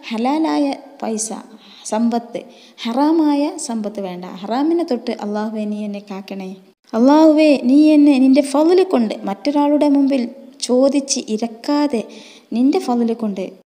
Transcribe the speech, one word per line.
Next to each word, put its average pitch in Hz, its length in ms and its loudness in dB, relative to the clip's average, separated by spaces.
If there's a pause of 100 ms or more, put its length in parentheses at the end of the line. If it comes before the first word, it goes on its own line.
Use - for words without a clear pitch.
ഹലാലായ 294 580 -2 (340)
പൈസ, - 300 -6 (560)
സമ്പത്ത്, 226 580 -2 (400)
ഹറാമായ 294 600 2 (140)
സമ്പത്ത് 214 440 -8
വേണ്ട. 180 240 -10 (100)
ഹറാമിനെ 277 500 -2
തൊട്ട് 233 360 -4
അല്ലാഹുവേ 214 440 -6
നീ 208 200 -6
എന്നെ 202 160 -10
കാക്കണേ. 190 500 -12 (420)
അല്ലാഹുവേ, 294 720 4
നീ 262 140 4 (120)
എന്നെ 294 280 6
നിന്റെ 262 240 4
ഫളിൽ 320 400 2
കൊണ്ട്, 247 320 0 (100)
മറ്റൊരാളുടെ 285 640 0
മുമ്പിൽ 277 340 2 (380)
ചോദിച്ച് 269 680 0
ഇരക്കാതെ, 233 720 -4 (500)
നിന്റെ 269 260 2
ഫളിൽ 240 340 -2
കൊണ്ട് 202 340 -6 (280)